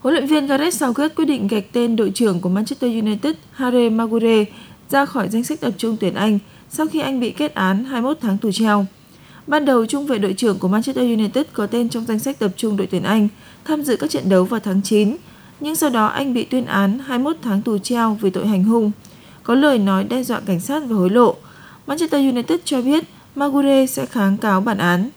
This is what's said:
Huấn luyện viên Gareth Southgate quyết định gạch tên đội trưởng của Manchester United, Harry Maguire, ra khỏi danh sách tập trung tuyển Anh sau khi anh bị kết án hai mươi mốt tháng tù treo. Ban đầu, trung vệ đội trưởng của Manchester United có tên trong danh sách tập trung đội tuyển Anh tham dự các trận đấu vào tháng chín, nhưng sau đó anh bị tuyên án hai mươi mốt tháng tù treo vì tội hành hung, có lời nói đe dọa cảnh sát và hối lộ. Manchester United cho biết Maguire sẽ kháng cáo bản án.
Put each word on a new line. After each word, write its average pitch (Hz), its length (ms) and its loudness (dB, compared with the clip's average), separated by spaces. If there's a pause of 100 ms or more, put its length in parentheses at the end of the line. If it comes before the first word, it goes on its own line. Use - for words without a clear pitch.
Huấn 269 140 0
luyện 277 120 0
viên 294 200 2
Gareth 294 280 0
Southgate 285 400 -2
quyết 330 100 0
định 254 220 0
gạch 202 260 -2
tên 240 240 0
đội 208 180 2
trưởng 196 260 0
của 185 80 -2
Manchester 226 460 -2
United, 220 420 -2 (160)
Harry 247 380 2
Maguire, 220 540 2 (460)
ra 277 160 2
khỏi 226 220 -4
danh 226 160 -2
sách 302 160 -6
tập 240 180 -2
trung 226 220 -2
tuyển 185 140 -2
Anh 208 240 2 (320)
sau 311 160 -2
khi 311 140 -2
anh 269 200 -2
bị 240 100 -2
kết 294 240 -4
án 190 300 0
hai 262 180 -4
mươi 254 80 0
mốt 311 100 -2
tháng 202 180 0
tù 214 140 -2
treo. 208 340 2 (600)
Ban 294 180 0
đầu, 247 220 4
trung 285 200 -4
vệ 262 120 0
đội 196 140 0
trưởng 196 260 0
của 185 100 -2
Manchester 247 420 0
United 220 420 0
có 208 140 -4
tên 233 220 0
trong 233 160 -6
danh 226 140 -2
sách 269 200 -6
tập 202 180 0
trung 214 200 -2
đội 196 100 -2
tuyển 185 160 -4
Anh 208 260 2 (360)
tham 302 180 -2
dự 285 140 0
các 311 140 -4
trận - 180 -2
đấu 185 160 6
vào 226 160 -2
tháng 196 220 0
chín, 214 340 2 (440)
nhưng 302 160 -4
sau 311 140 0
đó 226 160 2
anh 269 280 -2
bị 233 100 0
tuyên 254 220 -2
án 196 320 0
hai 269 200 -6
mươi 254 60 0
mốt 320 180 -2
tháng 208 200 0
tù 220 160 0
treo 226 420 0
vì 196 100 2
tội 190 160 -4
hành 196 180 2
hung, 220 260 2 (520)
có 233 120 0
lời 269 240 4
nói 196 260 2
đe 233 180 -4
dọa 233 180 -4
cảnh 196 200 -2
sát 285 260 -4
và 226 100 -2
hối 185 140 2
lộ. 233 260 4 (500)
Manchester 285 460 0
United 247 320 -2
cho 262 180 -2
biết 302 220 2 (300)
Maguire 277 520 2
sẽ 262 200 -6
kháng 202 320 0
cáo 202 220 2
bản 208 180 -2
án. 180 380 0